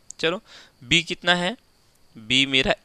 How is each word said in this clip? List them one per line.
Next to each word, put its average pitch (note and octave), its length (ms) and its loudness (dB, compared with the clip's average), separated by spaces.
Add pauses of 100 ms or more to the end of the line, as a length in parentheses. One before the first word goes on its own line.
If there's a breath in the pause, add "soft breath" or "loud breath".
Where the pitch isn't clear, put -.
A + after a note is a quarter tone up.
(200)
चलो, E3+ 220 -4 (420 loud breath)
बी D#3 200 2
कितना F3 320 -2
है, F3+ 200 -4 (600)
बी B2 300 0
मेरा C3+ 280 0 (120)